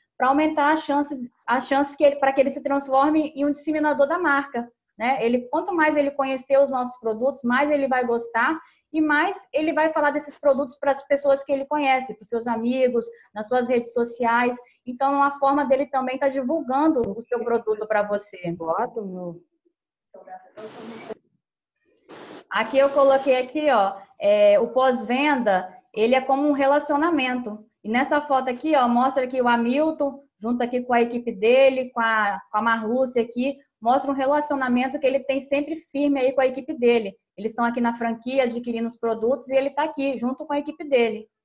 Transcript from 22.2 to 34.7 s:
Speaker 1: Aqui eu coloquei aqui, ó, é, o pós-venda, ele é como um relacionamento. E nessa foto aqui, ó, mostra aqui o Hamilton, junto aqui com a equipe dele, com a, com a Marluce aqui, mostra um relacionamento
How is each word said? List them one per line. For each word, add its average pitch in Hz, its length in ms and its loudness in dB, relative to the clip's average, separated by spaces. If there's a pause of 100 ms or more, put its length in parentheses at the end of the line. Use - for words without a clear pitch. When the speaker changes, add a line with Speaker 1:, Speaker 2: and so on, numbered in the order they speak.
Speaker 1:
Aqui 226 280 -2
eu 277 120 6
coloquei 269 480 4
aqui, 285 320 -2
ó, 202 280 2 (220)
é, 208 400 6
o 233 100 0
pós-venda, 247 1040 0 (180)
ele 226 220 2
é 254 60 4
como 277 260 0
um 294 60 4
relacionamento. 277 1120 0 (180)
E 202 60 -8
nessa 269 320 0
foto 262 280 -2
aqui, 294 260 -2
ó, 247 120 4
mostra 254 380 2
aqui 254 160 -4
o 240 60 2
Hamilton, 277 760 0 (160)
junto 240 240 -2
aqui 247 180 -4
com 247 120 -4
a 240 80 4
equipe 240 300 -4
dele, 254 580 4
com 240 100 -6
a, 214 500 0
com 214 80 -4
a 214 40 -2
Marluce 233 580 0
aqui, 247 380 -4 (240)
mostra 269 280 0
um 269 60 -2
relacionamento 269 840 -2